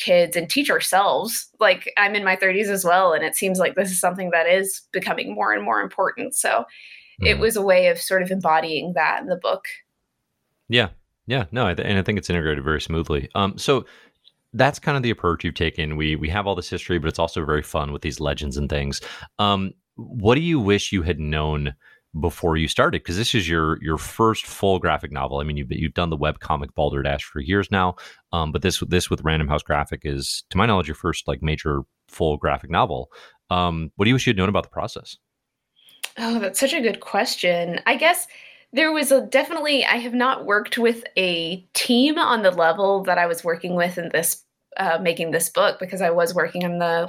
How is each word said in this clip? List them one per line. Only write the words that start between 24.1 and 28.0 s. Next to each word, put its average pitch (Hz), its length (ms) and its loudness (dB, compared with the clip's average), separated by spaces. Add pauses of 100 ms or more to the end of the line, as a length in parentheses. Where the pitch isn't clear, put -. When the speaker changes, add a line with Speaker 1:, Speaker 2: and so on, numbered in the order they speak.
Speaker 2:
full 95 340 0
graphic 78 320 -2
novel. 67 280 -4
I 73 40 -4
mean, 73 140 -4
you've, 67 140 -6
you've 71 220 -4
done 87 160 0
the 80 80 -2
webcomic 73 580 -2
Balderdash 71 480 -2
for - 160 -10
years 92 320 0
now, 92 240 2 (360)